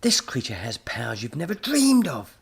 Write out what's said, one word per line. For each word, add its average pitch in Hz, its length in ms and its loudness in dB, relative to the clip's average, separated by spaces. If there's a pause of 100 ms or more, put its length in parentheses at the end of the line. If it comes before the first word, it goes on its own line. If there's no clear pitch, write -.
This 233 180 2
creature - 360 -6
has 104 240 -8
powers 113 420 -6
you've 113 140 -8
never 170 180 -6
dreamed 262 540 4
of 113 340 -8